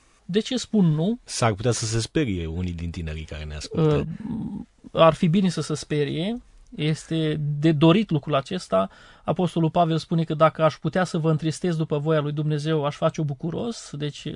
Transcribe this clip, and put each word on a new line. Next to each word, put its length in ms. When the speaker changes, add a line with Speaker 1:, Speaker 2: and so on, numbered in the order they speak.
Speaker 1:
De 140
ce 180
spun 300
nu? 380
Speaker 2:
S-ar 280
putea 180
să 140
se 160
sperie 460
unii 260
din 180
tinerii 340
care 200
ne 100
ascultă. 420
Speaker 1:
Uh, 100
ar 220
fi 140
bine 200
să 120
se 140
sperie. 680
Este 640
de 320
dorit 380
lucrul 240
acesta. 560
Apostolul 460
Pavel 280
spune 260
că: 100
„Dacă 300
aș 100
putea 300
să 140
vă 120
întristez 460
după 220
voia 220
lui 120
Dumnezeu, 520
aș 120
face-o 280
bucuros.” 680
Deci 440